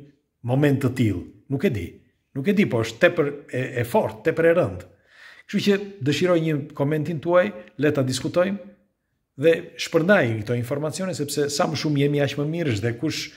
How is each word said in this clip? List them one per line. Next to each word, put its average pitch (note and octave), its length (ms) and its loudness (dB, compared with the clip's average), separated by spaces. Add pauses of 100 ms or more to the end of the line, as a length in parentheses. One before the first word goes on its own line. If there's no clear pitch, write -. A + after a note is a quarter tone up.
(500)
moment C#3 320 4
të A#2+ 160 0
tillë. G2 240 2 (320)
Nuk F#3+ 140 0
e - 20 0
di. F#2+ 160 -4 (480)
Nuk C#3 160 -2
e G3 60 2
di, G3 100 4
po A#2 160 0
është - 220 -6
tepër E3 260 4
e, - 320 -8 (220)
e - 20 -10
fortë, - 400 -2
tepër D#3+ 240 4
e E3+ 80 6
rëndë. F#2+ 320 -2 (540)
Kështu - 180 -4
që G3 180 4 (220)
dëshiroj E3 380 2
një D#3+ 140 0 (200)
komentin D3+ 480 -2
tuaj, F3+ 280 2 (280)
le C#3+ 160 2
ta C#3 80 2
diskutojmë F3 680 -2 (720)
dhe E3 80 8 (300)
shpërndajmë D#3 600 2
këto A#2+ 160 -2
informacione, D3 560 -6
sepse C#3+ 380 -2
sa F3+ 160 0
më D#3+ 140 -4
shumë D3 200 0
jemi, C#3+ 220 2
aq C3 160 -4
më C#3+ 100 -2
mirë D#3+ 240 -2
është, G2+ 120 -2
dhe A#2+ 120 -4
kush - 380 -4